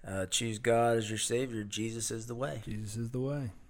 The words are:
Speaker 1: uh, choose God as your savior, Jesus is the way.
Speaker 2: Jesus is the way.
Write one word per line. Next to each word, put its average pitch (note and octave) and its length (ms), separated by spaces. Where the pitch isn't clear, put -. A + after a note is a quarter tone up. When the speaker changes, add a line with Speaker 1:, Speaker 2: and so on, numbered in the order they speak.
Speaker 1:
uh, G2 200
choose A2 340
God A#2 380
as G#2+ 120
your A2 100
savior, A#2+ 440
Jesus A2 480
is A2+ 160
the A#2+ 80
way. C3 300
Speaker 2:
Jesus G#2+ 300
is A#2 160
the B2+ 80
way. C3+ 320